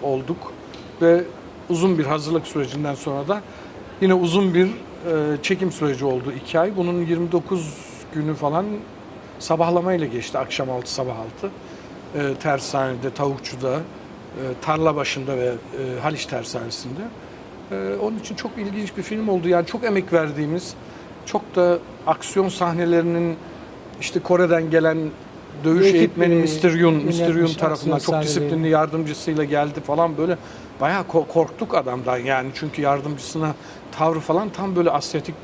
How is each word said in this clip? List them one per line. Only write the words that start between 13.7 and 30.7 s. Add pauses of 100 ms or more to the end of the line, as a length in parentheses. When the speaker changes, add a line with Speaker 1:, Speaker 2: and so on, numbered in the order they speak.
Speaker 1:
e, (200)
tarla
başında
ve,
e,
Haliç
tersanesinde. (720)
E,
onun
için
çok
ilginç
bir
film
oldu.
Yani
çok
emek
verdiğimiz, (520)
çok
da (280)
aksiyon
sahnelerinin, (640)
işte
Kore'den
gelen (640)
dövüş
Speaker 2:
Ekip,
Speaker 1:
eğitmeni
Speaker 2:
e,
Speaker 1:
mister
Yoon,
mister
Yoon
Speaker 2:
yönetmiş
Speaker 1:
tarafından
Speaker 2:
aksiyon
Speaker 1:
çok
Speaker 2:
sahneleri.
Speaker 1:
disiplinli
yardımcısıyla
geldi
falan
böyle. (440)